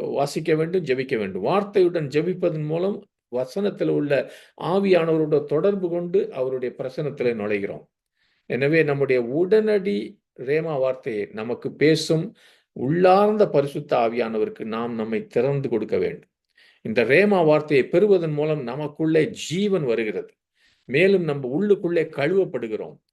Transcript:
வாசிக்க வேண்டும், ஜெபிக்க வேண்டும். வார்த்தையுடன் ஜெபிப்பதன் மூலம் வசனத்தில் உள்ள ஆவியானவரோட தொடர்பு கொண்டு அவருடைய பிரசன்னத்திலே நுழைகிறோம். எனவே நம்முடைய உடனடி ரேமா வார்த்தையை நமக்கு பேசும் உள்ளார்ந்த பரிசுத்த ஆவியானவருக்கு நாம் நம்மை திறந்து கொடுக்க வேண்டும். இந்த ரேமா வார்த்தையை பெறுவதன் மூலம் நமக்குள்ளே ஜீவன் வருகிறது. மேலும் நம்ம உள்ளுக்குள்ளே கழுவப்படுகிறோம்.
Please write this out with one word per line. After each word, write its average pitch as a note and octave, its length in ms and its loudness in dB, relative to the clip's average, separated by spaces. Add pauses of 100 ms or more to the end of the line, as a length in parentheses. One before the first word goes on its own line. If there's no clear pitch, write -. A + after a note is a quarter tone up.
(120)
வாசிக்க D#3 440 -2
வேண்டும், E3+ 280 -2
ஜெபிக்க C3 340 -2
வேண்டும். F#2+ 240 -6
வார்த்தையுடன் F3 680 0
ஜெபிப்பதன் D#3+ 580 -2
மூலம் F3+ 320 -2 (340)
வசனத்தில் D#3 580 -4
உள்ள D3 220 0 (520)
ஆவியானவரோட E3 800 2
தொடர்பு F3+ 460 0
கொண்டு F3 440 -2
அவருடைய B2+ 440 -4
பிரசன்னத்திலே B2+ 560 -4
நுழைகிறோம். G2+ 520 -4 (640)
எனவே D3 340 2
நம்முடைய C#3 380 2
உடனடி G3 760 2 (420)
ரேமா D3+ 400 -2
வார்த்தையை B2+ 520 -2
நமக்கு A2 400 -8
பேசும் D#3+ 540 2 (500)
உள்ளார்ந்த F#3 720 4
பரிசுத்த D3 480 0
ஆவியானவருக்கு A2+ 680 -2
நாம் A2+ 320 -6
நம்மை A2 320 -4
திறந்து C3+ 420 0
கொடுக்க A2 280 -2
வேண்டும். F2 300 -4 (580)
இந்த A2+ 180 0
ரேமா F3+ 420 4
வார்த்தையை D3+ 400 4
பெறுவதன் F3 480 2
மூலம் D3+ 300 -2
நமக்குள்ளே D3+ 680 0 (100)
ஜீவன் F#3+ 440 -2
வருகிறது. A2 480 -4 (580)
மேலும் F3+ 340 4
நம்ம C#3 240 -4
உள்ளுக்குள்ளே E3+ 600 0
கழுவப்படுகிறோம். B2 840 -2 (180)